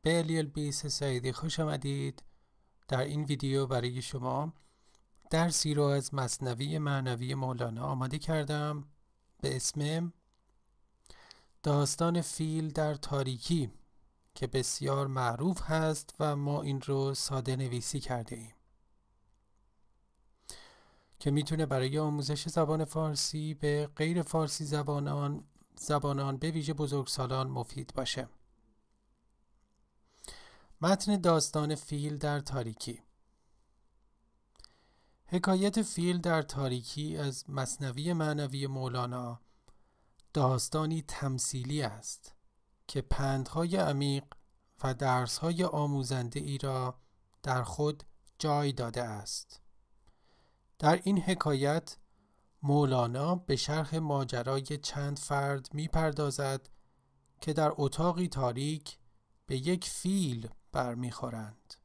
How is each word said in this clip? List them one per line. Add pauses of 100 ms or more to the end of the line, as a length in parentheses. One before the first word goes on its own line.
به
ال
ال
بی
سه
سعیدی
خوش
آمدید. (680)
در
این
ویدیو
برای
شما (800)
درسی
رو
از
مثنوی
معنوی
مولانا
آماده
کردم (560)
به
اسم (1500)
داستان
فیل
در
تاریکی (600)
که
بسیار
معروف
هست
و
ما
این
رو
ساده
نویسی
کرده
ایم (2750)
که
می‌تونه
برای
آموزش
زبان
فارسی
به
غیر
فارسی
زبانان، (360)
زبانان
به
ویژه
بزرگسالان
مفید
باشه. (2500)
متن
داستان
فیل
در
تاریکی. (2250)
حکایت
فیل
در
تاریکی
از
مثنوی
معنوی
مولانا (920)
داستانی
تمثیلی
است (520)
که
پندهای
عمیق (580)
و
درس‌های
آموزنده
ای
را (440)
در
خود (340)
جای
داده
است. (1160)
در
این
حکایت (680)
مولانا
به
شرح
ماجرای
چند
فرد
می‌پردازد (720)
که
در
اتاقی
تاریک (480)
به
یک
فیل (240)
برمیخورند. (100)